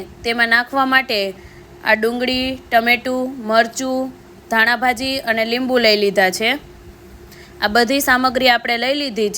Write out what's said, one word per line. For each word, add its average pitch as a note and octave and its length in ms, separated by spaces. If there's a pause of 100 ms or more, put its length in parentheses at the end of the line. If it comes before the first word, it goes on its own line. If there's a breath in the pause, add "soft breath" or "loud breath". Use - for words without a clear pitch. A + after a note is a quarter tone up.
(240)
તેમાં A#3 300
નાખવા B3 380
માટે B3+ 280 (680 loud breath)
આ A3 120
ડુંગળી, B3 460 (260)
ટમેટું, A#3+ 500 (260)
મરચું, B3+ 640 (400)
ધાણાભાજી A#3+ 680 (140)
અને A3 200
લીંબુ B3+ 340
લઈ G#3+ 180
લીધા G3 360
છે. A3 120 (1120 loud breath)
આ G#3+ 100
બધી A#3+ 340
સામગ્રી B3+ 460
આપણે A#3+ 280
લઈ C4+ 200
લીધી G#3+ 360